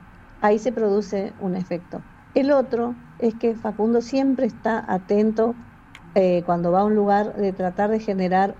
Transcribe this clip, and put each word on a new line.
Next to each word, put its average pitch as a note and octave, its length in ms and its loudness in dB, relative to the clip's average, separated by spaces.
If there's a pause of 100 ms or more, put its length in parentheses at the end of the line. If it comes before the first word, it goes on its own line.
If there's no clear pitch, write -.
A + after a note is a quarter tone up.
(420)
Ahí G#3+ 160 4
se A3+ 140 -4
produce G3+ 720 -2
un F#3 140 -4
efecto. F3 460 -8 (320)
El C#4 180 2
otro A#3+ 440 0 (240)
es A3+ 160 0
que A3+ 200 -2
Facundo A3+ 460 0
siempre C4+ 440 0
está A3 420 -2
atento, A3 680 0 (600)
eh, F3+ 300 2
cuando F3 260 0
va F#3 100 4
a G#3 40 2
un G#3+ 100 2
lugar, G3+ 400 2
de G3 160 -2
tratar G#3 380 -2
de A3 100 0
generar F#3+ 600 0